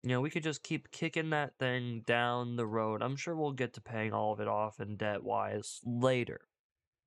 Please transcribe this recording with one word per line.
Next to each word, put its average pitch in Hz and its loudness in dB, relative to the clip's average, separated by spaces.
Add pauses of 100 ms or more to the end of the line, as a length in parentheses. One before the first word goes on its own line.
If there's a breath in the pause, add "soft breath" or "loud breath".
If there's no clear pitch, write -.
You 123 0
know, - 4
we 151 0
could 160 -4
just 156 -2
keep - -4
kicking 160 -2
that 147 0
thing 123 0
down 120 2
the 120 0
road. 107 0
I'm 131 0
sure 165 -4
we'll 151 0
get 127 -2
to - -14
paying 110 -2
all 107 2
of 107 -2
it 107 0
off 107 0
in 104 -6
debt-wise 104 -2
later. 123 2 (680)